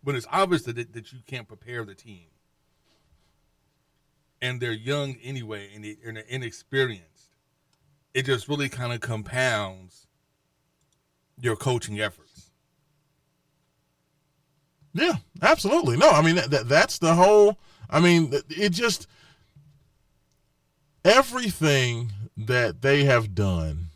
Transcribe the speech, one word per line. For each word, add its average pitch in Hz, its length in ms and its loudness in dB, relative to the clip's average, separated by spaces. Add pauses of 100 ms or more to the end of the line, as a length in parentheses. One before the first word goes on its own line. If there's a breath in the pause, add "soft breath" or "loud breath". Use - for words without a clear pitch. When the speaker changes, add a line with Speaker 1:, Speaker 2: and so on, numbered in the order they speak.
Speaker 1:
when 139 120 -4
it's 120 160 -8
obvious 175 320 0
that, 120 300 -10
that 113 180 -18
you 127 140 -20
can't 120 220 -14
prepare 110 380 -12
the 98 100 -20
team, 92 300 -20 (2250)
and 127 160 -6
they're 120 120 -4
young 131 500 -6
anyway, 110 540 -12
and 107 80 -18
they, 107 200 -14
and 113 140 -14
they're 107 100 -16
inexperienced, 123 1000 -8 (840)
it 131 100 -2
just 131 220 -2
really 143 220 -4
kinda 120 280 -8
compounds 107 1080 -6 (1300)
your 120 160 -2
coaching 113 440 -4
efforts. - 500 -8 (2500)
Speaker 2:
Yeah, 320 220 0 (260)
absolutely. 240 520 2
No, 262 140 6
I 156 140 6
mean, 165 140 4
that, 131 120 -2
that, 123 180 0
that's 156 300 2
the 165 160 2
whole, 208 460 6 (280 soft breath)
I 156 120 0
mean, 170 320 4
th-, 139 180 -2
it 185 200 -2
just, 214 360 -2 (2000 soft breath)
everything 156 1040 2 (240)
that 110 460 -2
they 139 220 4
have 117 320 2
done 82 600 -2